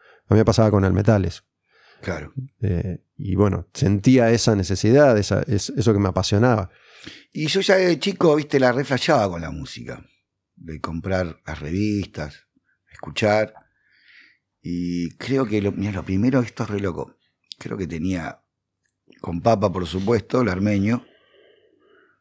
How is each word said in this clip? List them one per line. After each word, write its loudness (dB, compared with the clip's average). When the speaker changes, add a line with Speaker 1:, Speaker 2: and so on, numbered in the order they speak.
Speaker 1:
A 4
mí 8
me 6
pasaba 4
con 4
el 2
Metales. 2
Speaker 2:
Claro. -10
Speaker 1:
Eh, -4
y -6
bueno, 2
sentía 4
esa 2
necesidad, 4
esa, 0
es-, -4
eso 2
que 2
me 2
apasionaba. 2
Speaker 2:
Y -6
yo -2
ya 4
de 2
chico, 2
viste, 0
la 4
reflashaba 0
con -8
la -8
música. -14
De -14
comprar -6
las -12
revistas, -6
escuchar. -2
Y -6
creo -2
que, -2
lo, 0
mirá, -4
lo -8
primero, 0
esto -6
es -8
re -4
loco. -8
Creo -10
que -6
tenía, -8
con -8
Papa, 2
por -6
supuesto, -2
el 0
armenio. 0